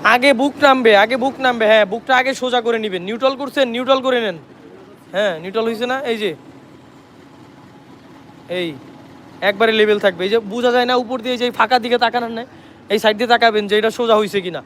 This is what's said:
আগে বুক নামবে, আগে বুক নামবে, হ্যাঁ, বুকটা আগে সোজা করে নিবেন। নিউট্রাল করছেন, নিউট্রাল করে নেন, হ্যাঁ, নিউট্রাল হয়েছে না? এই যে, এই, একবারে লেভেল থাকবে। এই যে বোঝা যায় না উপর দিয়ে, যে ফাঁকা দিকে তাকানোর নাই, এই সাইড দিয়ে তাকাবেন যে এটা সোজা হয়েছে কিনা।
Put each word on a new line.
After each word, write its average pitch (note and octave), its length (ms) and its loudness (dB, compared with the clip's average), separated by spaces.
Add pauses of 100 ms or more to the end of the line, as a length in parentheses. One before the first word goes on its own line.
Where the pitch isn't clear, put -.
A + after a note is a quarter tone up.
আগে B3 280 2
বুক C4+ 300 -2
নামবে, B3+ 340 4
আগে A3 200 2
বুক B3+ 240 -4
নামবে, B3 260 0
হ্যাঁ, G#3+ 180 4
বুকটা A3+ 320 -2
আগে C4 180 0
সোজা B3 260 -2
করে A3+ 180 -2
নিবেন। F#3 240 -6
নিউট্রাল A#3 340 -2
করছেন, C4+ 320 -2
নিউট্রাল B3+ 380 0
করে B3 140 2
নেন, F#3 180 -4 (760)
হ্যাঁ, F#3 300 -2
নিউট্রাল G#3 220 -4
হয়েছে A3+ 220 -4
না? B3+ 140 -4
এই A#3+ 220 -4
যে, F#3+ 80 -2 (2250)
এই, F3 200 -4 (720)
একবারে G#3 320 2
লেভেল G#3+ 260 4
থাকবে। F#3 260 0
এই G3+ 60 -2
যে A3+ 80 2
বোঝা A#3 380 -2
যায় B3 140 2
না B3+ 60 2
উপর B3+ 280 -2
দিয়ে, B3 120 -4
যে A#3+ 140 -2
ফাঁকা A#3 280 2
দিকে A#3 200 0
তাকানোর A#3 320 0
নাই, A#3 160 -10 (420)
এই G#3 100 0
সাইড G#3+ 180 2
দিয়ে A3+ 120 -2
তাকাবেন A3+ 400 4
যে G#3 100 0
এটা A3 120 2
সোজা A3+ 300 2
হয়েছে G3+ 200 -2
কিনা। E3 260 -8